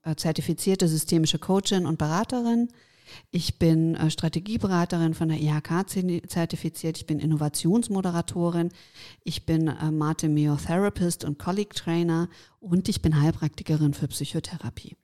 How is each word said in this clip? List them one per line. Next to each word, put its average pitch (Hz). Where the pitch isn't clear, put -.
äh, 160
zertifizierte 175
systemische 160
Coachin 190
und 160
Beraterin. 233
Ich -
bin, 165
äh, 160
Strategieberaterin 175
von 160
der 156
I 151
H 151
K 175
zerti-, 180
zertifiziert. 165
Ich -
bin 151
Innovationsmoderatorin. 170
Ich -
bin, 160
äh, 156
Mate 156
Meo 147
Therapist 175
und 147
Colleague 202
Trainer. 170
Und 180
ich -
bin 156
Heilpraktikerin 151
für 143
Psychotherapie. -